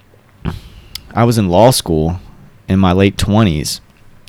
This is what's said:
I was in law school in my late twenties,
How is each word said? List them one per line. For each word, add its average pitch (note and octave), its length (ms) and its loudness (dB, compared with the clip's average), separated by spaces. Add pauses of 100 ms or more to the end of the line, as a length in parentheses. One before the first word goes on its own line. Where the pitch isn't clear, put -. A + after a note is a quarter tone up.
(1160)
I A2+ 100 0
was A#2+ 140 0
in G2 100 0
law G2+ 220 4
school E2+ 500 -2 (480)
in F#2+ 100 0
my F#2+ 140 2
late G2 260 0
twenties, G2+ 640 -2 (480)